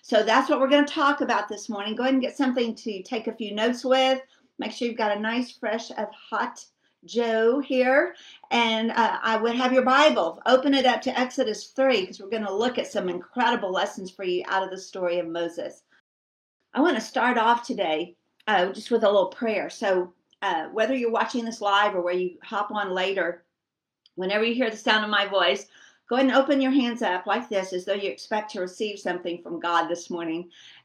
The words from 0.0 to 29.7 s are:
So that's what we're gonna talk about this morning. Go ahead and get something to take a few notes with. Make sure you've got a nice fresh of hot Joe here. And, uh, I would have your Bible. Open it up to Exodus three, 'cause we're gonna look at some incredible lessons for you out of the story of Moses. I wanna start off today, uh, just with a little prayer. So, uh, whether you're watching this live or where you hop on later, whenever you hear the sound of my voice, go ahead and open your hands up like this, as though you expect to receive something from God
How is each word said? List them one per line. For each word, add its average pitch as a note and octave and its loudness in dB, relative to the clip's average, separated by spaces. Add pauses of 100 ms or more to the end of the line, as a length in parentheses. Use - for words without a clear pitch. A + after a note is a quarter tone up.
So G#3+ 2
that's A3+ 4
what C4+ 2
we're C4 2
gonna C#4+ 6
talk C#4+ 0
about A3 -2
this G#3+ -10
morning. G#3 -6
Go A#3+ -4
ahead C4+ 2
and B3+ 2
get - -6
something B3 0
to G3 -8
take A3+ -8
a A3 -4
few G#3 -8
notes A#3+ -2
with. C4 4 (420)
Make G#3+ -8
sure A#3+ -4
you've A3 -8
got G#3 0
a G#3 -4
nice A#3 -4
fresh A#3 -6
of G#3 -6
hot - -8 (400)
Joe A3+ 2
here. C4 2 (380)
And, A3+ 2
uh, A3 2
I A3 2
would A#3 0
have B3+ 2
your B3+ 4
Bible. B3+ 4
Open C4 4
it C4 4
up A3+ 4
to B3 -4
Exodus B3 -2
three, B3 2
'cause - -12
we're G3 -16
gonna G#3+ -4
look A#3+ 0
at - -4
some F#3 -2
incredible G3+ -2
lessons F#3+ -4
for G3 -12
you F3+ -2
out F#3+ -2
of F#3 -6
the F#3+ -10
story F3+ -4
of E3 -2
Moses. E3+ -8 (920)
I B3+ 0
wanna D4+ 2
start A#3+ 0
off A#3 2
today, E3 -4 (300)
uh, F#3+ 2
just - -12
with A3 4
a G#3 6
little G3+ 4
prayer. G3+ -4
So, F#3 -2 (280)
uh, E3+ -2
whether A3 0
you're A#3+ 0
watching A3+ -2
this A3+ -8
live G3+ 4
or F3 0
where F3 0
you F3+ -2
hop G#3 -4
on G3+ -4
later, F#3 -2 (720)
whenever G3 -2
you A#3 0
hear A#3+ 0
the A3 -6
sound G#3+ 2
of G#3+ -6
my G3+ 0
voice, G3 0 (420)
go A#3+ 0
ahead C4+ 4
and A#3+ 2
open C4+ 4
your C4 2
hands A#3+ 0
up F3+ -2
like A3 -2
this, F#3+ -4
as F3+ -6
though G3 -2
you G3 -4
expect - -6
to G#3 -8
receive G3+ -6
something F3 -6
from E3 -10
God E3 0